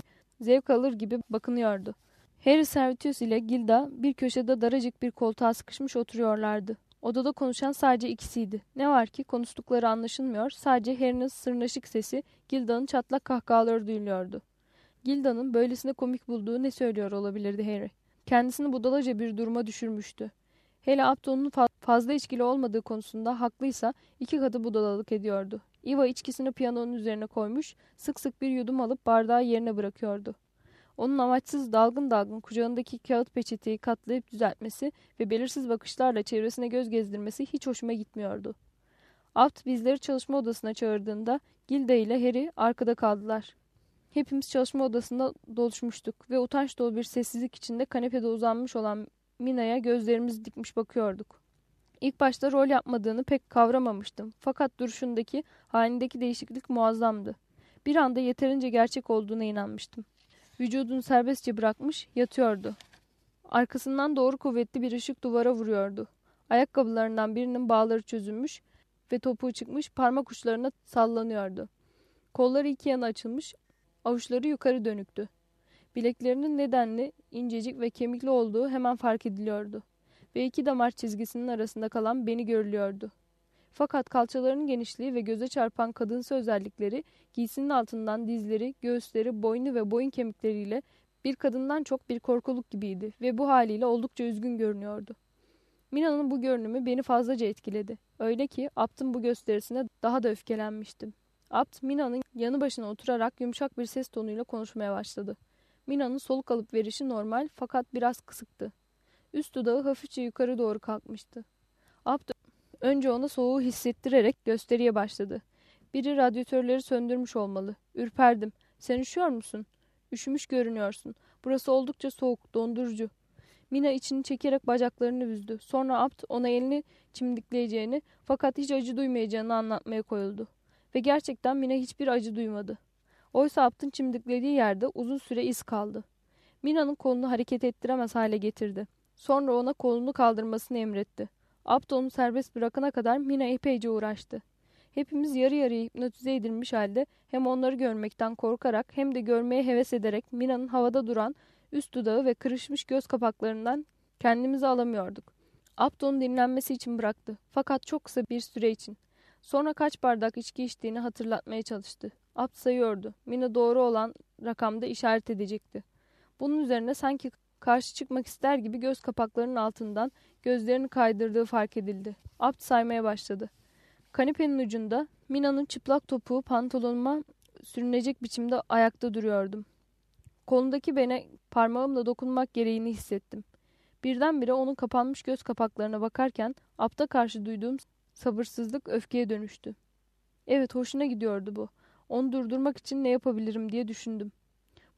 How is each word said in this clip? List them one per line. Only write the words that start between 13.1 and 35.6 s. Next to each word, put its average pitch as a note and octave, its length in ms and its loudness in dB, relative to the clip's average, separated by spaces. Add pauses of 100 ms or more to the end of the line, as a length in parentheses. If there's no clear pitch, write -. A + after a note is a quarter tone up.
kahkahaları A3+ 640 4
duyuluyordu. G3+ 540 -4 (640)
Gilda'nın C4 500 0
böylesine B3 400 2
komik B3+ 340 -4
bulduğu A#3 360 -2
ne C4+ 80 0
söylüyor G#3 400 -2
olabilirdi G3+ 520 -4
Harry? G#3 260 -4 (360)
Kendisini B3+ 480 2
budalaca B3+ 460 2
bir A3+ 180 -2
duruma A3+ 300 -2
düşürmüştü. G#3+ 640 -8 (500)
Hele C4+ 240 4
Apton'un C4+ 440 0
fa-, B3 200 4 (100)
fazla A#3+ 340 4
içkili B3+ 300 -2
olmadığı B3 380 0
konusunda A3+ 600 -4
haklıysa B3 520 -2 (260)
iki C#4+ 200 -2
katı B3 240 0
budalalık G#3+ 480 0
ediyordu. G3+ 500 -2 (240)
Eva C4+ 220 4
içkisini C4 440 -4
piyanonun A#3+ 420 -2
üzerine A3 320 -4
koymuş, A3+ 500 -4 (220)
sık - 220 -6
sık - 220 -6
bir C4+ 80 -2
yudum B3+ 320 0
alıp B3 240 -2
bardağı A3+ 380 6
yerine A3+ 340 0
bırakıyordu. G#3 580 -4 (640)
Onun C4+ 200 0
amaçsız B3+ 560 2
dalgın A#3+ 380 4
dalgın G#3 280 0
kucağındaki A#3 600 -4
kağıt B3 340 0
peçeteyi A3 440 -4
katlayıp A#3 540 -4
düzeltmesi A3+ 600 -2 (280)
ve A3+ 100 -2
belirsiz B3 400 -2